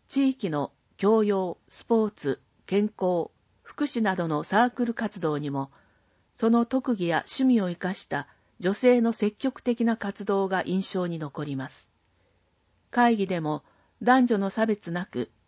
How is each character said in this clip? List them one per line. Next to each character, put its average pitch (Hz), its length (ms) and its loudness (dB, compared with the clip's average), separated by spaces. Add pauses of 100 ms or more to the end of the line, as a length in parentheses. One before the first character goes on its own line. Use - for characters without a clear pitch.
地 269 220 2
域 208 200 -4
の 147 220 -4 (260)
教 214 260 4
養、 190 320 0 (120)
ス - 160 -18
ポ 226 220 2
ー 202 40 -4
ツ、 - 300 -4 (260)
健 202 160 0
康、 180 480 -2 (400)
福 - 140 -6
祉 247 180 -2
な 190 140 0
ど 175 100 -2
の 156 160 -2
サ 214 220 4
ー 247 60 2
ク 240 140 -4
ル 226 100 -2
活 208 260 -6
動 151 180 0
に 147 100 -6
も、 139 220 -4 (640)
そ 226 160 0
の 233 160 4
特 254 300 0
技 180 100 -2
や 165 120 0
趣 - 260 -4
味 247 160 6
を 185 100 -2
生 170 80 -8
か 185 160 -4
し - 120 -14
た 143 200 -6 (320)
女 190 160 0
性 247 260 4
の 226 120 2
積 208 240 -2
極 - 240 -4
的 240 240 -2
な 226 120 2
活 202 280 -8
動 196 240 0
が 185 180 -2
印 185 260 -2
象 180 140 -2
に 165 140 -6
残 147 240 -8
り 143 120 -6
ま 131 120 -8
す。 - 200 -20 (1000)
会 240 260 4
議 196 100 0
で 180 140 -2
も 151 220 -4 (400)
男 247 240 4
女 220 120 2
の 196 120 -2
差 220 160 0
別 208 240 -2
な 180 160 -6
く - 240 -6 (180)